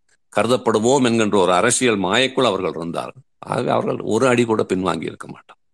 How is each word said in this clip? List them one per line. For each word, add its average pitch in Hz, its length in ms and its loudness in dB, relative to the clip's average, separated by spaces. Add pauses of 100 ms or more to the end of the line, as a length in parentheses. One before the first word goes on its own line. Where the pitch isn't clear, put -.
(320)
கருதப்படுவோம் 117 720 2
என்கின்ற 113 320 2
ஒரு 90 140 4
அரசியல் 110 460 2
மாயைக்குள் 123 480 0
அவர்கள் 92 300 -2
இருந்தார்கள். 85 480 -10 (140)
ஆகவே - 320 -4
அவர்கள் 123 340 -2
ஒரு 110 220 0
அடி 123 180 4
கூட 110 180 0
பின்வாங்கி 90 440 -2
இருக்க - 220 -14
மாட்டார். - 320 -20 (120)